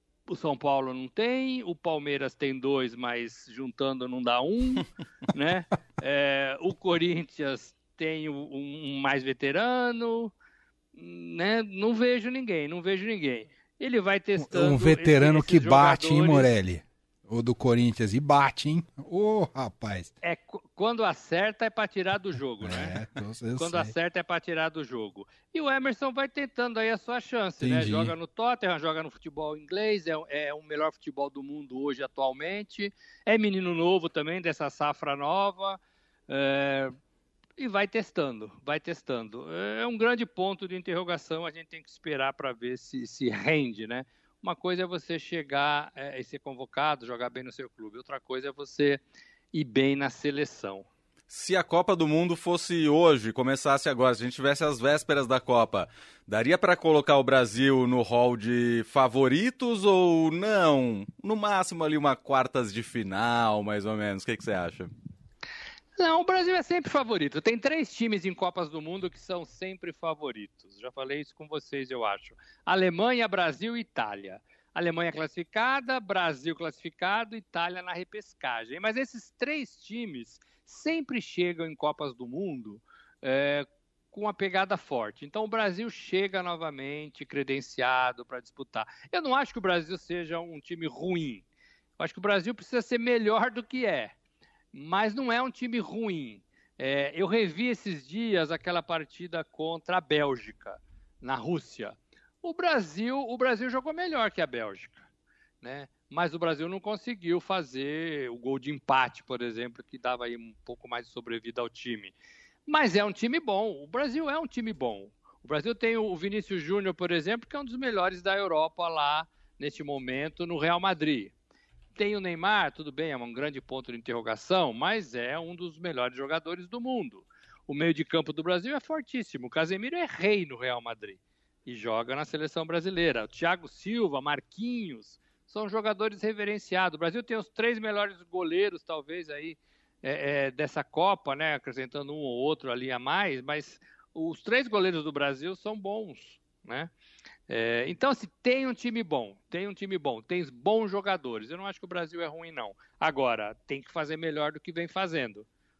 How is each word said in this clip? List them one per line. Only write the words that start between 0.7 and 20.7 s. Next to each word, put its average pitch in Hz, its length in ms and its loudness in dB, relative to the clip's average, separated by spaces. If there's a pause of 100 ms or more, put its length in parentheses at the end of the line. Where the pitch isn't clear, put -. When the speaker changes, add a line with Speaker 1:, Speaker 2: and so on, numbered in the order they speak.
Speaker 1:
não 127 160 -8
tem, 254 540 -2
o 175 120 -4
Palmeiras 147 600 -2
tem 135 240 -2
dois, 127 360 0
mas 120 560 -6
juntando 127 580 -4
não 127 140 -6
dá 120 200 4
um, 240 320 2
<laughs> - 640 -4
né? 170 280 2 (380)
É, 139 580 2
o 180 140 0
Corinthians 165 1000 0 (220)
tem 156 320 -4
o, 143 60 -6
um, 143 600 -8
um 135 40 -4
mais 139 220 2
veterano, 233 1080 0 (600)
né? 175 680 -2
Não 208 320 0
vejo 247 360 2
ninguém, 214 360 -2
não 170 160 -6
vejo 190 240 0
ninguém. 143 400 -2 (320)
Ele 247 220 0
vai 196 180 2
Speaker 2:
Um, - 20 -4
Speaker 1:
testando 151 540 4
Speaker 2:
um 127 40 4
veterano 151 640 8
Speaker 1:
esse, - 80 0
Speaker 2:
que 175 80 10
Speaker 1:
esses 123 120 6
Speaker 2:
bate, 143 380 10
hein, 151 120 6
Speaker 1:
jogadores. 156 180 8
Speaker 2:
Morelli? 104 460 6 (420)
O 117 180 0
do 117 120 2
Corinthians, 120 580 4
e 131 80 2
bate, 143 480 4
hein? 165 160 2 (140)
Ô, 208 560 2
rapaz! 104 680 -6
Speaker 1:
É, 175 160 -4
qu-, - 260 -14 (120)